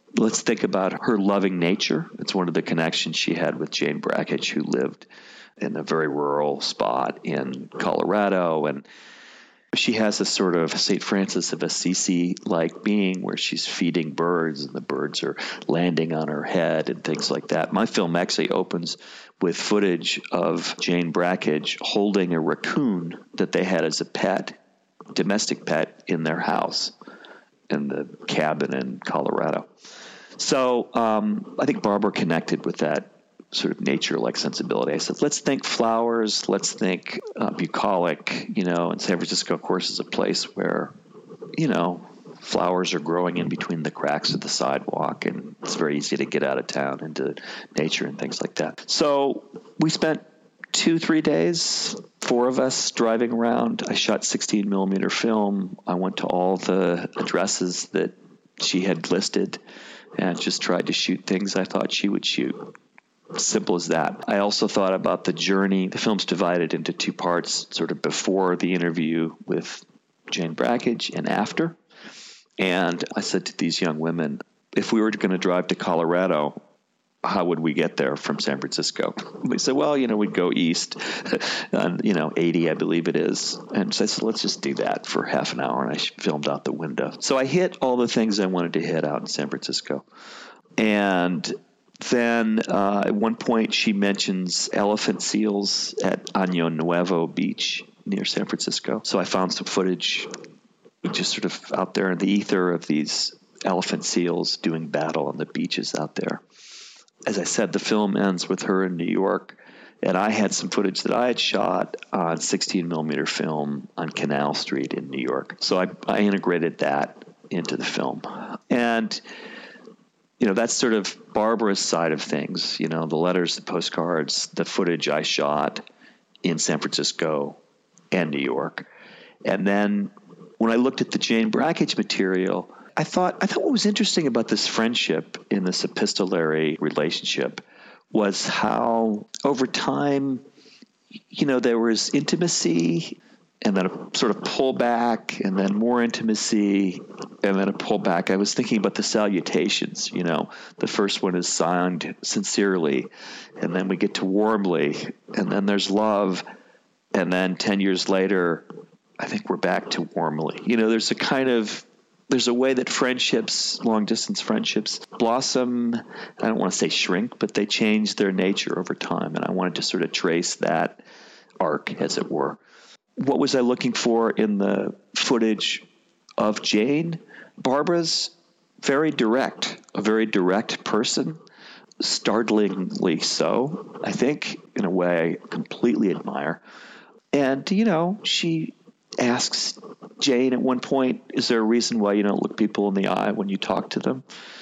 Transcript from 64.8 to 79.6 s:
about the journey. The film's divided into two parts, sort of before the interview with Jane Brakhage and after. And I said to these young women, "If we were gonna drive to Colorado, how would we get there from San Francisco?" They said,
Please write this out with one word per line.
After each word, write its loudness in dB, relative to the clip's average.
about 0
the 0
journey. 2
The -6
film's 0
divided 2
into -2
two -4
parts, -2
sort -2
of -6
before 2
the 0
interview 0
with -4
Jane -2
Brakhage 0
and -4
after. 0
And 0
I 0
said -2
to -12
these 0
young 0
women, -2
"If 0
we 6
were 4
gonna 0
drive 2
to 0
Colorado, 2
how 0
would 2
we 2
get 0
there 2
from -4
San -2
Francisco?" -4
They 0
said, 0